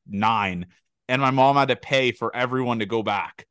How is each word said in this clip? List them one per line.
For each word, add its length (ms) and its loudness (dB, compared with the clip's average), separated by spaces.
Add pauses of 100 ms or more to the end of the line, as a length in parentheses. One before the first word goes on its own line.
nine, 580 0 (420)
and 140 0
my 80 2
mom 260 4
had 120 2
to 80 2
pay 340 0
for 240 -4
everyone 460 -2
to 60 -4
go 180 -2
back. 460 -6